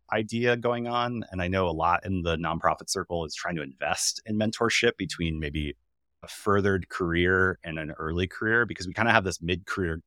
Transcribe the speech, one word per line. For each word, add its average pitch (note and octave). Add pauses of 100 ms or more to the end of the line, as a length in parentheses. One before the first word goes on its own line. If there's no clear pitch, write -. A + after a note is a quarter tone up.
(120)
idea A#2
going A#2+
on, A#2+
and F#2
I F2+
know F#2
a -
lot E2
in F#2+
the E2
nonprofit E2
circle F2
is D2
trying F2
to D#2
invest C#2+
in G#2+
mentorship A2
between E2
maybe D2 (460)
a -
furthered G2
career F#2
and E2
an D#2
early D#2+
career, A2+
because F2+
we F2+
kinda A2+
have G#2+
this F#2
mid-career E2+